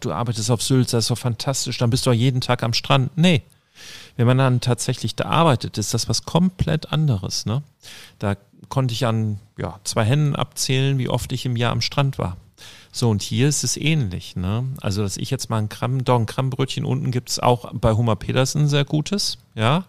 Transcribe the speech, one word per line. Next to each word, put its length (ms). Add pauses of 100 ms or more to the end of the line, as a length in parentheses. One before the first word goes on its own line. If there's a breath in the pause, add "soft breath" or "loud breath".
du 120
arbeitest 380
auf 120
Sylt, 300
das 120
ist 60
doch 80
fantastisch, 600
dann 120
bist 160
du 40
doch 60
jeden 240
Tag 220
am 120
Strand.“ 420
Nee. 260 (720 loud breath)
Wenn 100
man 100
dann 240
tatsächlich 560
da 80
arbeitet, 540
ist 160
das 140
was 180
komplett 680
anderes, 540
ne? 160 (560 loud breath)
Da 180 (320)
konnte 240
ich 140
an, 340 (160)
ja, 280
zwei 200
Händen 320
abzählen, 600
wie 100
oft 240
ich 140
im 100
Jahr 160
am 80
Strand 380
war. 180 (560 loud breath)
So, 160
und 140
hier 260
ist 160
es 140
ähnlich, 580
ne? 280 (180)
Also, 200
dass 140
ich 140
jetzt 180
mal 100
ein 120
Krabben-, 340
doch, 140
ein 80
Krabbenbrötchen, 580
unten 260
gibt's 280
auch 340
bei 220
Homer 220
Pedersen 520
sehr 160
gutes, 540 (160)
ja, 340